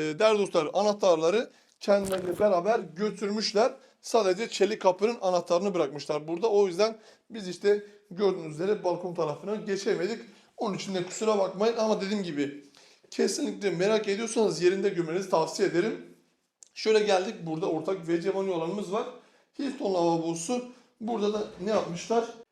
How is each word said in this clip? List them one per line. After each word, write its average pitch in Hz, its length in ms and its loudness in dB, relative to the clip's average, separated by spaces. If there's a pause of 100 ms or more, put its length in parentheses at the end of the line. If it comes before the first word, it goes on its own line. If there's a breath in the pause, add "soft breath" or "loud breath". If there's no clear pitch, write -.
(200)
değerli 214 200 6
dostlar, 185 340 0
anahtarları 196 800 2 (280 soft breath)
kendileriyle 190 600 0
beraber 202 400 4
götürmüşler. 208 920 -2 (280 soft breath)
Sadece 185 480 0
çelik 208 320 0
kapının 196 400 2
anahtarını 180 520 2
bırakmışlar 151 540 -2
burada. 175 240 -2
O 202 160 6
yüzden 208 300 0 (320 loud breath)
biz 220 180 -10
işte 202 360 2 (280 loud breath)
gördüğünüz 170 420 0
üzere 180 300 -2
balkon 175 300 -2
tarafına 190 420 -4
geçemedik. 196 640 -2 (360 loud breath)
Onun 196 180 -4
için 185 200 -8
de 175 100 -4
kusura 220 320 0
bakmayın 202 400 0
ama 214 240 0
dediğim 196 220 -2
gibi 143 420 -4 (460 loud breath)
kesinlikle 202 580 -2
merak 202 380 2
ediyorsanız 202 540 0
yerinde 190 280 4
görmenizi 175 400 -2
tavsiye 165 400 2
ederim. - 480 -2 (560)
Şöyle 220 260 4
geldik. 202 360 2 (100)
Burada 165 240 -2
ortak 175 280 -2
W 170 240 0
C 190 140 -2
banyo 190 200 0
alanımız 175 360 -4
var. 233 160 -2 (520 loud breath)
Hilton 247 340 -2
lavabosu. 170 720 0 (360 loud breath)
Burada 214 320 0
da 214 100 -4 (180)
ne 190 80 -2
yapmışlar? 202 560 0 (260)